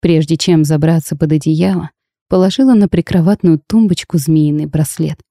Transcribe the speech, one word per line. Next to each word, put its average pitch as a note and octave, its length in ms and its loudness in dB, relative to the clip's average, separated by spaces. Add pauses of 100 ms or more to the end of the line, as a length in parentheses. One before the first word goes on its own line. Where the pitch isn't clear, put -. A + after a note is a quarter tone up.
Прежде E3 360 0
чем E3 260 2
забраться D#3 540 0
под D3+ 160 -2
одеяло, E3 580 -2 (380)
положила G3 460 2
на G3+ 140 4
прикроватную E3+ 680 0
тумбочку G3 600 -2
змеиный D3+ 480 0
браслет. D3+ 540 -4 (100)